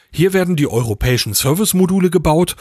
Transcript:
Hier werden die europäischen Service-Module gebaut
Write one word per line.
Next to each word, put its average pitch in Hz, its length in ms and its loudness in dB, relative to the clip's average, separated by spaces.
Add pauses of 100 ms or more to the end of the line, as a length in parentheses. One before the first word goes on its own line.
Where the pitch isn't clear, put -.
(120)
Hier 185 200 2
werden 185 220 0
die 143 140 0
europäischen 117 680 -2
Service-Module 185 720 0
gebaut 170 520 0